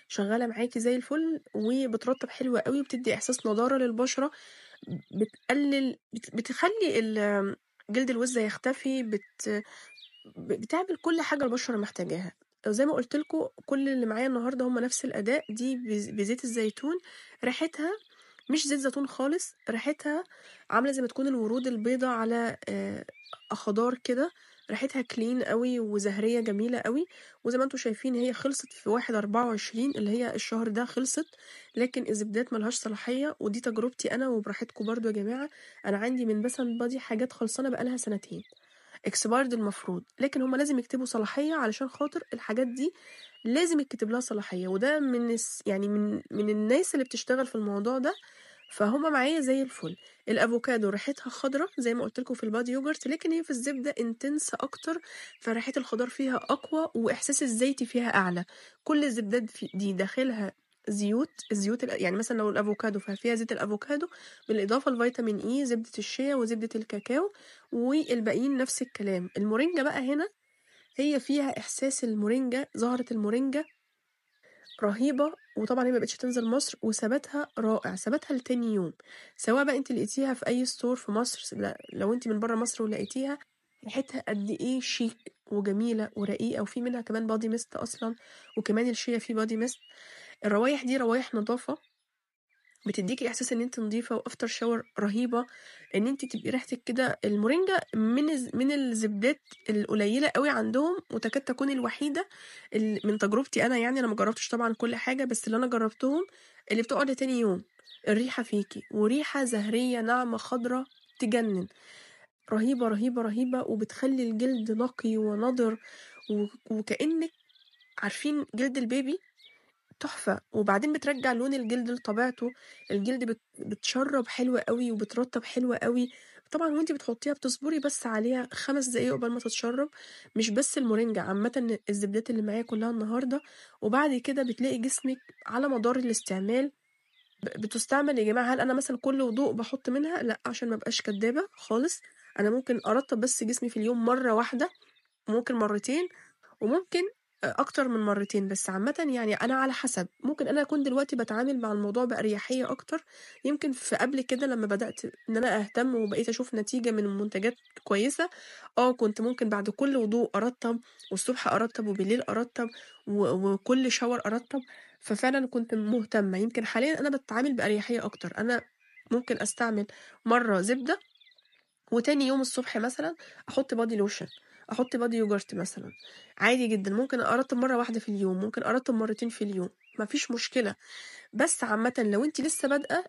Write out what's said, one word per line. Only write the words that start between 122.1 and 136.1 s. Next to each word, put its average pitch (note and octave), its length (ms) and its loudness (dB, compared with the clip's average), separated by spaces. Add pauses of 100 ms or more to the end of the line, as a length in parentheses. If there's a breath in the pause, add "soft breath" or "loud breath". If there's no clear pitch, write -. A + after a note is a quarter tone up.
الجلد A#3 340 0
بت-، A3+ 160 -2 (180)
بتشرب C4 720 0
حلوة B3 400 2
قوي A#3+ 240 0
وبترطب A#3 520 -2
حلوة B3 320 0
قوي. B3 340 2 (400 loud breath)
طبعًا D#4+ 180 0
وانتي D#4 240 2
بتحطيها C#4+ 400 -2
بتصبري C#4+ 460 -2
بس C#4 280 -2
عليها A#3+ 460 0
خمس C4+ 360 0
دقايق A#3+ 240 0
قبل A#3+ 180 0
ما A#3+ 100 -4
تتشرب. A#3+ 480 -2 (480 loud breath)
مش A3 140 2
بس C4 280 0
المورينجا، A3 420 2
عامة A3+ 580 0 (120)
الزبدات G#3 400 -2
اللي A3+ 120 0
معايا G#3+ 200 -2
كلها A3+ 280 -2
النهاردة. A#3+ 520 -2 (400 loud breath)
وبعد C4 320 4
كده C4+ 280 0
بتلاقي B3+ 360 0
جسمك C4 400 -2 (280)
على C4 220 0
مدار A#3+ 280 2
الاستعمال A#3 760 0 (680)